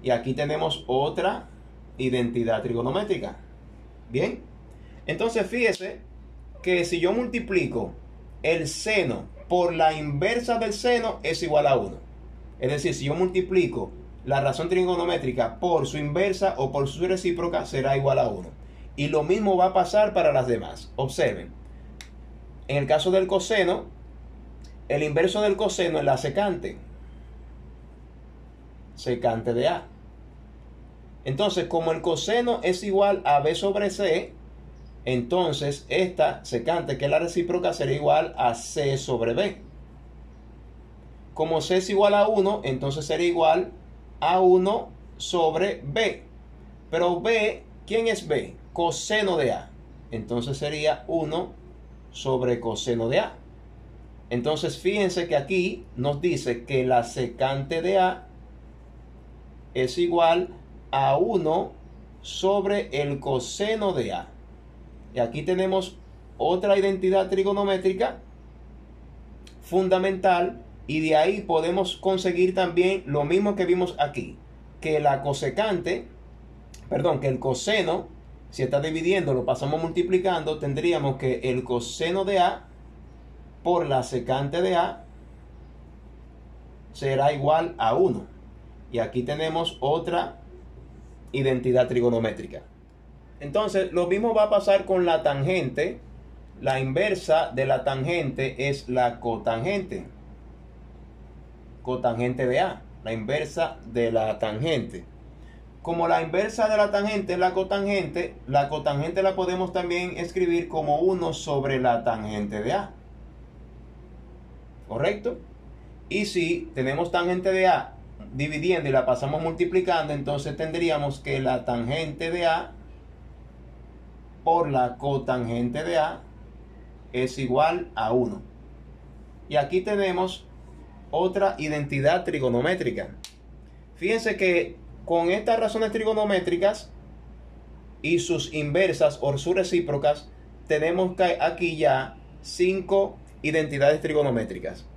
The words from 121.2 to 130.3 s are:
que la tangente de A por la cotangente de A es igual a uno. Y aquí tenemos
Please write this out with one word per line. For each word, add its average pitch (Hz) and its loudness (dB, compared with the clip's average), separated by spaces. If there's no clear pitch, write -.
que 135 -4
la 131 0
tangente 147 -4
de 175 0
A 165 2
por 160 2
la 123 0
cotangente 123 -2
de 170 -2
A 156 0
es 127 -2
igual 143 2
a 113 -2
uno. 117 0
Y 147 -2
aquí 147 2
tenemos 185 0